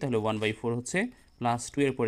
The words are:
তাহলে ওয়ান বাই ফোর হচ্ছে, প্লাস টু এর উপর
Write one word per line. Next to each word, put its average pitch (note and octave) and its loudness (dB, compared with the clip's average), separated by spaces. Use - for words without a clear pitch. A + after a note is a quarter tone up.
তাহলে B2 0
ওয়ান A2 2
বাই A2 2
ফোর A#2 -2
হচ্ছে, F3 -4
প্লাস A#2+ 0
টু - -6
এর C3+ 4
উপর B2 0